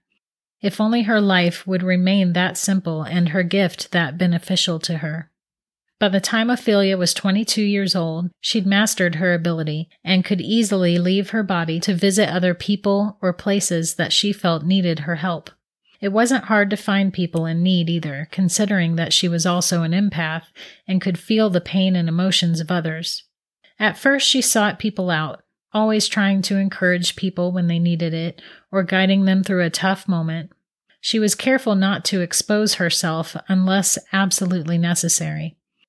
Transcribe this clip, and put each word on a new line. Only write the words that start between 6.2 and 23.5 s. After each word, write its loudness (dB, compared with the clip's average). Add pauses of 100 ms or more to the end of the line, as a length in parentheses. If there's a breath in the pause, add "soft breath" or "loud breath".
time 0
Ophelia 2
was 0
twenty-two 0
years 0
old, -2 (100)
she'd -2
mastered 2
her 2
ability -4 (120 soft breath)
and 2
could -2
easily 2
leave 0
her -2
body -2
to 0
visit 2
other 0
people -2
or 0
places -2
that -4
she 0
felt 0
needed 0
her -4
help. -6 (500 soft breath)
It -2
wasn't 2
hard 2
to -2
find 0
people -2
in 0
need 2
either, -4
considering 0
that -2
she 2
was 0
also 0
an 0
empath -2 (420 loud breath)
and 0
could -2
feel 2
the 0
pain 0
and 0
emotions 0
of -6
others. -4 (560 soft breath)